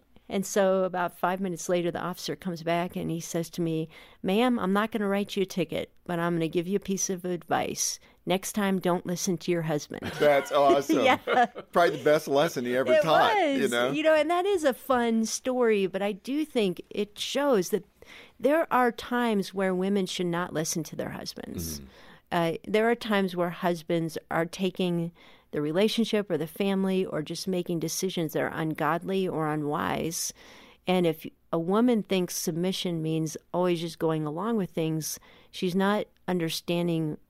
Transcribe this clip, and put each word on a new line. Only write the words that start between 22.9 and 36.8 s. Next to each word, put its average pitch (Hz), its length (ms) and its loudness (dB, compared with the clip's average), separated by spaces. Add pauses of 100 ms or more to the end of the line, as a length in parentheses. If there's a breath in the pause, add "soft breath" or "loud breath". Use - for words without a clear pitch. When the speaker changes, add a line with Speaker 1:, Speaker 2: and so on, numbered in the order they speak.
Speaker 1:
times 202 400 0
where 175 160 0
husbands 170 640 -2 (140)
are 165 160 0
taking 175 640 -2 (420 soft breath)
the 151 80 -4
relationship 208 720 0
or 165 80 0
the 156 80 -4
family 190 580 0
or 156 180 -4
just 165 260 -8
making 175 320 -2
decisions 165 540 -4
that 151 60 0
are 139 140 -2
ungodly 165 720 -2
or 156 220 -2
unwise. 151 840 -4 (540 loud breath)
And 185 220 4
if 156 180 -4 (260)
a 165 60 2
woman 208 460 2
thinks 180 320 0
submission 175 640 -2
means 160 340 -2 (160)
always 175 280 2
just 165 180 -8
going 160 280 0
along 185 320 -2
with 180 120 0
things, 160 480 -2 (320 soft breath)
she's 180 240 -2
not 196 320 2 (380)
understanding 165 760 -2 (120)